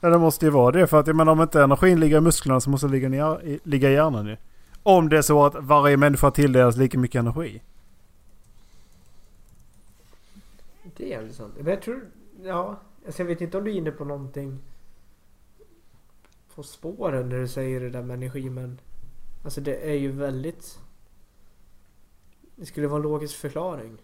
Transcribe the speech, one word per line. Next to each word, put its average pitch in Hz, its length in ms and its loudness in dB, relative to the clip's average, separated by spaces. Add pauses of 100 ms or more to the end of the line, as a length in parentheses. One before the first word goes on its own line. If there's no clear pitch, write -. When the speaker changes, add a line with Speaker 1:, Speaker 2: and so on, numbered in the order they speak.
Speaker 1:
Ja, 170 80 2
det 170 100 6
måste 160 260 2
ju 156 60 6
vara 127 220 6
det. 175 140 4
För 151 140 4
att, 143 60 0
jag 156 100 0
menar, 160 160 6
om 156 100 4
inte 160 200 4
energin 160 380 4
ligger 156 180 4
i - 20 6
musklerna 135 400 2
så 135 100 -4
måste 139 160 -2
det 135 60 -2
ligga 135 160 -2
i, 151 460 -4
i, - 100 -12
ligga 139 260 2
i - 20 4
hjärnan 139 340 0
ju. 107 100 -10 (460)
Om 180 260 6
det 156 100 4
är 147 40 2
så 147 240 6
att 143 120 2
varje 143 380 4
människa 143 340 4
tilldelas 127 460 4
lika 131 220 0
mycket 127 200 -2
energi. 120 440 -6 (3250)
Speaker 2:
Det - 80 -12
är - 40 -12
jävligt 113 280 -12
sant. 107 200 -16
Men 139 100 -10
jag 190 160 -4
tror, 247 180 -10 (420)
ja. 190 380 -8 (260)
Alltså 165 160 -10
jag 175 40 -6
vet 170 140 -6
inte 175 180 -8
om 190 60 -8
du 214 60 -6
är 214 40 -8
inne 160 160 -6
på 147 140 -14
någonting 139 540 -12 (2000)
på 147 80 -20
spåren 160 680 -8
när 127 100 -6
du 127 100 -6
säger 131 320 -6
det 123 100 -10
där 123 120 -12
med 123 120 -12
energi, 127 360 -10
men 127 300 -14 (640)
alltså 139 160 -8
det 143 300 -8
är 147 40 -4
ju 139 180 -4
väldigt, 139 680 -10 (1800)
det 190 100 -18
skulle 147 220 -8
vara 147 80 -6
en 151 60 -4
logisk 151 340 -8
förklaring. 139 680 -12